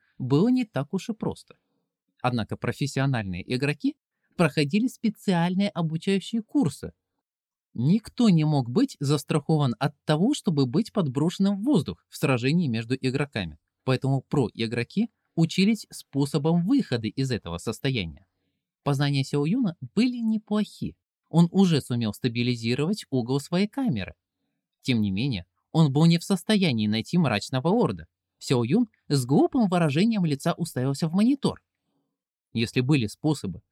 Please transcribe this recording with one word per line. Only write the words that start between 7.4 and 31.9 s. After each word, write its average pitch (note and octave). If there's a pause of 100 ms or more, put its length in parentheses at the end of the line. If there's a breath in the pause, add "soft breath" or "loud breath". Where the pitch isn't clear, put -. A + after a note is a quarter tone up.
Никто G3+
не D#3+
мог C#3+
быть G#3+
застрахован D3
от - (100)
того, F3
чтобы C#3+
быть C#3
подброшенным F3+
в G3+
воздух A3+
в -
сражении C3+
между A2+
игроками. B2+ (280)
Поэтому C3
про-игроки A#2 (260)
учились G3
способам D#3+
выхода D3+
из C3+
этого F2
состояния. G#2+ (560)
Познания C#3+
Сяо C#3+
Юна G3+ (200)
были B3
неплохи. G#3+ (340)
Он E3+
уже F3
сумел A#2+
стабилизировать B2
угол B2+
своей F3+
камеры. B2+ (680)
Тем A#2
не G2+
менее, G#2 (260)
он D3+
был D#3
не E3+
в E3
состоянии F3+
найти A2
мрачного C3
лорда. C#3+ (300)
Сяо B2
Юн G3 (180)
с C#3
глупым A3+
выражением F3
лица D3
уставился C#3+
в D#3
монитор. A3 (920)